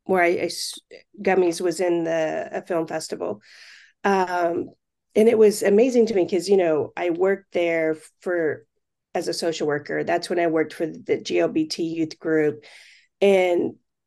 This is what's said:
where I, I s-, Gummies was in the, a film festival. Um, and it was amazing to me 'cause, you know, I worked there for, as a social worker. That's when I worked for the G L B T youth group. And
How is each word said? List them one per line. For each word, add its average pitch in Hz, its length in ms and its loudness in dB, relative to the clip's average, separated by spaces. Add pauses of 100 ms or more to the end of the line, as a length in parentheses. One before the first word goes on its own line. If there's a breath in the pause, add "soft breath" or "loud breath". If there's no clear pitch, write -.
where 185 180 2
I, 170 60 4
I 175 180 -2
s-, - 320 -8 (420)
Gummies 185 400 2
was 175 200 -2
in 170 240 0
the, 160 480 -4
a 185 100 -8
film 165 240 -4
festival. 170 540 -8 (640 loud breath)
Um, 180 680 0 (440)
and 220 140 6
it 233 100 2
was 208 240 4
amazing 226 440 4
to 220 80 -2
me 175 140 2
'cause, 180 200 -2
you 196 100 6
know, 160 380 0
I 175 140 -4
worked 190 420 -2
there 165 440 0 (240)
for, 170 460 -4 (480)
as 170 140 -4
a 170 40 -4
social 165 340 -4
worker. 147 380 -4
That's 170 240 -2
when 175 120 -2
I 170 80 2
worked 156 260 -2
for 170 120 -4
the 156 320 -4
G - 200 -4
L 165 100 2
B 156 180 -2
T 165 180 -6
youth 160 340 -6
group. 151 460 -2 (560 loud breath)
And 185 560 2 (300)